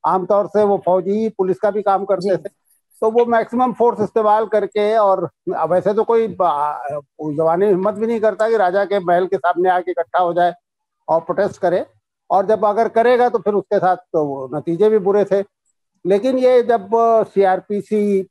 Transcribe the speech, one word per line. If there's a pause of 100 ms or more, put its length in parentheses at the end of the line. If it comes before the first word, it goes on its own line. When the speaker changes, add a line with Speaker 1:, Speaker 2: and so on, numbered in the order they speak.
Speaker 1:
आमतौर
से
वो
फौजी
ही
पुलिस
का
भी
काम
करते
Speaker 2:
जी।
Speaker 1:
थे, (520)
तो
वो
maximum
force
इस्तेमाल
करके,
और (200)
वैसे
तो
कोई
ब-, (180)
उस
जमाने
में
हिम्मत
भी
नहीं
करता
कि
राजा
के
महल
के
सामने
आके
इकट्ठा
हो
जाए (560)
और
protest
करे, (460)
और
जब
अगर
करेगा
तो
फिर
उसके
साथ
तो
वो
नतीजे
भी
बुरे
थे। (640)
लेकिन
ये
जब (340)
सीआरपीसी